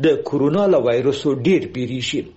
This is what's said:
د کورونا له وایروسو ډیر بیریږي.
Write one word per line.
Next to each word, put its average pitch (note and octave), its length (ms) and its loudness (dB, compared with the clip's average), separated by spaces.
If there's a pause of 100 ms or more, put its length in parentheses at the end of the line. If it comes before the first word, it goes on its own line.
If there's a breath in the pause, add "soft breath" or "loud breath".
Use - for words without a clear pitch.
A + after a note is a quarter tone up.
د C#3+ 260 2
کورونا D3+ 420 2
له B2+ 140 2
وایروسو C3 580 0
ډیر F3+ 300 0
بیریږي. B2+ 500 -6 (120)